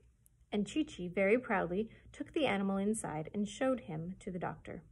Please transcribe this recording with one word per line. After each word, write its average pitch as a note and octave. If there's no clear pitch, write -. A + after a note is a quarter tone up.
and G#3
Chee-Chee -
very G3
proudly G3+
took -
the D#4
animal G3
inside G3
and G#3
showed C4
him E3
to -
the F3+
doctor. -